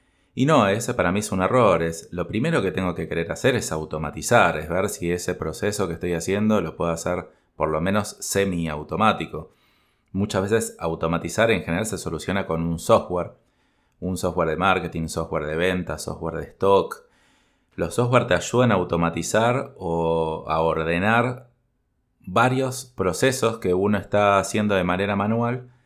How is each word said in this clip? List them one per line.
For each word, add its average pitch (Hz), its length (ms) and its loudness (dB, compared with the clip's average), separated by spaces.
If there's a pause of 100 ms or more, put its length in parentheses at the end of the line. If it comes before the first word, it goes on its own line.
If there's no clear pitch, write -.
(320)
Y 131 140 0
no, 139 220 6
ese 113 260 0
para 87 160 0
mí 98 80 0
es - 140 -6
un 92 100 0
error, 95 400 4
es, 82 300 -6
lo 87 160 -4
primero 139 340 0
que 92 80 0
tengo 90 240 -2
que 85 140 -6
querer 82 240 -4
hacer 110 240 0
es - 160 -4
automatizar, 78 840 2
es 78 100 -8
ver 92 200 0
si 87 220 -4
ese 87 240 -2
proceso 92 540 -2
que 82 60 -6
estoy 87 200 -2
haciendo 101 460 2
lo 80 160 -4
puedo 85 160 0
hacer 90 360 -4 (280)
por 78 120 0
lo 78 120 0
menos 98 400 -2
semiautomático. 82 1300 -2 (600)
Muchas 95 300 0
veces 110 360 0
automatizar 82 720 0
en 95 120 0
general 85 220 -2
se 98 140 -6
soluciona 90 480 -4
con 82 160 -2
un 82 160 -2
software, 87 540 2 (680)
un 90 180 -4
software 85 320 0
de 78 80 0
marketing, 85 520 0
software 80 380 -4
de 78 100 -4
ventas, 87 480 -2
software 82 320 -6
de 78 80 -8
stock. - 580 2 (720)
Los 85 220 -4
software 120 320 2
te 90 60 4
ayudan 117 360 2
a 101 60 4
automatizar 92 1040 0
o 82 720 -2
a 80 140 0
ordenar 87 880 0 (720)
varios 123 640 0
procesos 113 720 0
que 90 160 0
uno 101 240 2
está 101 400 4
haciendo 104 380 0
de 92 80 2
manera 98 320 0
manual. 117 540 -2 (160)